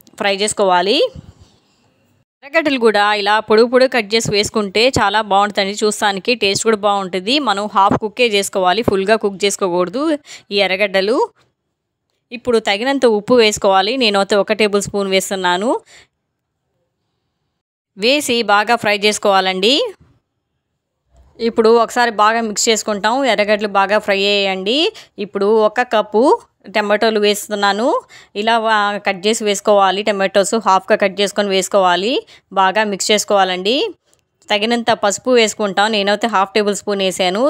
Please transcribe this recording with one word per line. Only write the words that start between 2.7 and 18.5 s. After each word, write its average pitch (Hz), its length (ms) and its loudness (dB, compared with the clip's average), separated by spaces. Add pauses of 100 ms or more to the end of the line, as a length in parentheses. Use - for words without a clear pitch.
కూడా 202 180 2 (160)
ఇలా 208 140 2 (160)
పొడుగు 233 240 4
పొడుగు 262 220 2
కట్ 208 180 -4
చేసి 226 220 -2
వేసుకుంటే 208 460 -2 (160)
చాలా 208 220 0 (120)
బాగుంటుందండి, 202 500 0
చూస్తానికి 208 500 -2 (100)
టేస్ట్ 196 260 -2
కూడా 220 180 0
బాగుంటుంది. 196 480 -2 (140)
మనం 202 160 -2 (120)
హాఫ్ 196 280 2
కుక్కే 240 220 0 (100)
చేసుకోవాలి, 190 520 0
ఫుల్గా 202 340 0
కుక్ 196 220 -6
చేసుకోకూడదు 185 580 -2 (500)
ఈ 202 120 2
ఎర్రగడ్డలు. 190 520 0 (1160)
ఇప్పుడు 233 300 -2
తగినంత 247 400 0 (100)
ఉప్పు 208 240 0
వేసుకోవాలి, 202 520 2 (100)
నేనైతే 202 400 0
ఒక 214 180 -2
టేబుల్ 202 240 0
స్పూన్ 196 280 -4
వేస్తున్నాను. 190 560 -2 (2250)
వేసి 262 340 0 (160)